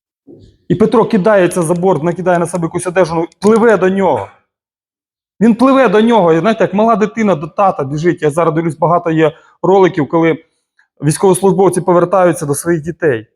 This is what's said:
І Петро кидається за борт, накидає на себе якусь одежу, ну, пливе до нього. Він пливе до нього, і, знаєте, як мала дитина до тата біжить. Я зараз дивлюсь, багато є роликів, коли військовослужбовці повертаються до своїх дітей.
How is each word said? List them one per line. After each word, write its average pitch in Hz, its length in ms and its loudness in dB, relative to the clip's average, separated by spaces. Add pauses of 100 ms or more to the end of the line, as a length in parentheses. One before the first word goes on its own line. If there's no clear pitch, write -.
(680)
І 170 60 0
Петро 220 320 2
кидається 185 560 0
за 165 120 -2
борт, 175 280 -2
накидає 175 360 -2
на 170 80 -2
себе 170 180 -6
якусь 170 220 -6
одежу, 170 280 -2
ну, 165 120 -4 (140)
пливе 220 360 2
до 180 120 0
нього. 170 400 -2 (1120)
Він 220 140 4
пливе 262 340 2
до 208 120 2
нього, 220 320 2
і, 165 60 2
знаєте, 190 260 0
як 175 100 -2
мала 220 220 2
дитина 214 380 -2
до 156 140 -6
тата 190 360 -2
біжить. 151 380 -4
Я 151 80 0
зараз 160 240 0
дивлюсь, 165 220 -4
багато 170 340 -2
є 156 260 0 (260)
роликів, 175 460 2
коли 165 360 -2 (580)
військовослужбовці 180 760 2
повертаються 175 680 0
до 143 80 -4
своїх 165 280 -4
дітей. 143 540 -4